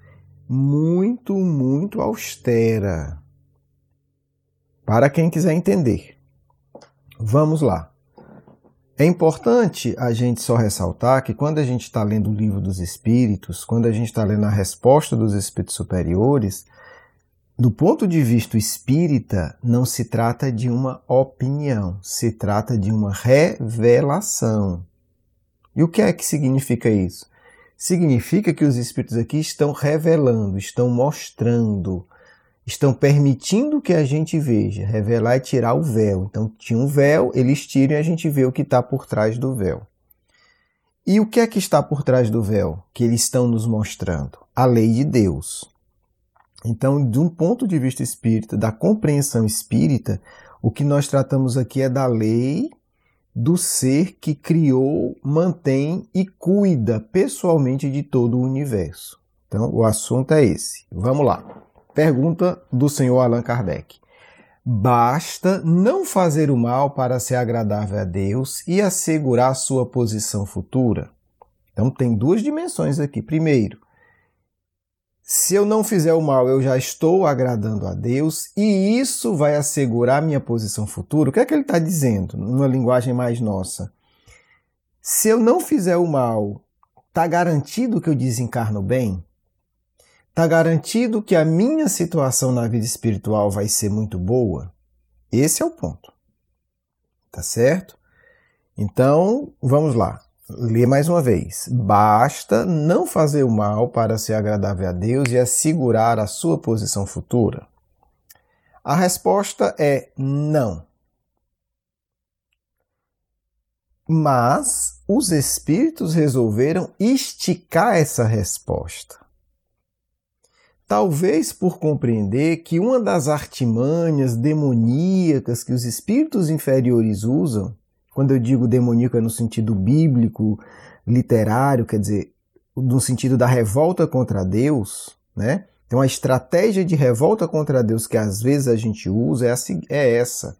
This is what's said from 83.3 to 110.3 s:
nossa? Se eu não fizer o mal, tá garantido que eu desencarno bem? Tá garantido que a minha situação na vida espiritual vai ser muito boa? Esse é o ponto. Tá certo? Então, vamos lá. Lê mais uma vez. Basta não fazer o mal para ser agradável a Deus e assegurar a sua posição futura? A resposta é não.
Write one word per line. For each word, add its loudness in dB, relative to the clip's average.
nossa? -6
Se -2
eu 4
não 4
fizer 0
o 2
mal, -2
tá 0
garantido 0
que -2
eu 2
desencarno -2
bem? -2
Tá 2
garantido 0
que 0
a 4
minha 2
situação -2
na 0
vida -2
espiritual -2
vai -2
ser -2
muito -4
boa? -2
Esse 0
é 0
o -4
ponto. -12
Tá -14
certo? 0
Então, 2
vamos 2
lá. -2
Lê 0
mais 4
uma 2
vez. -2
Basta 2
não 0
fazer 0
o 2
mal 0
para 0
ser -6
agradável -2
a -4
Deus 0
e 0
assegurar 0
a -2
sua -4
posição -4
futura? -2
A -2
resposta 0
é 0
não. -2